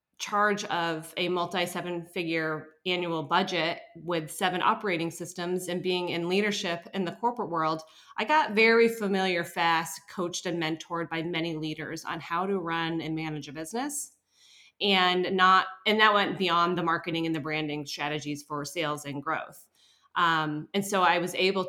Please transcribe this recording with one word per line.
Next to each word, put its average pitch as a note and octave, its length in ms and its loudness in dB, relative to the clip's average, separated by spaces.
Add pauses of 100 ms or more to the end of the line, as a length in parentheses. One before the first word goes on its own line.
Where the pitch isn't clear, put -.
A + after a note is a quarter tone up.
(180)
charge G#3 480 0
of E3+ 520 -4
a F3+ 100 0
multi F3 380 0
seven F3 400 -6
figure D#3+ 600 -4 (180)
annual F3 380 -2
budget F3 560 0 (160)
with D#3+ 360 -4
seven F#3+ 300 0
operating F#3 500 0
systems F3+ 560 -6
and F3 160 -4
being F3+ 260 0
in E3+ 200 -2
leadership G3 640 0
in F#3+ 120 -2
the E3+ 60 -4
corporate A3+ 380 -2
world, D#3+ 320 0 (360)
I G#3 60 -2
got D4+ 320 2
very A3+ 320 8
familiar F#3+ 560 0
fast, E3 640 0
coached F3 360 -6
and E3+ 160 -2
mentored E3 480 -4
by E3 120 -4
many E3 340 -2
leaders D#3 500 -6
on D#3+ 140 -8
how E3+ 260 -2
to G3 140 0
run E3 420 -2
and D#3 140 -4
manage D#3 320 -6
a D3 60 -12
business. A#3 580 -6 (680)
And F#3 560 2
not, F#3 320 8 (180)
and G#3+ 140 4
that A3 140 8
went G3 260 2
beyond F3 360 4
the F3 80 0
marketing E3 440 0
and D#3+ 80 -2
the D#3 40 -4
branding D3+ 460 -4
strategies D3 560 -6
for D3 240 -6
sales D3 400 -4
and C#3+ 160 -6
growth. - 460 -6 (480)
Um, D#3 580 0
and G3 100 0
so G3 200 2
I F3 160 4
was F3+ 160 -2
able F#3 340 2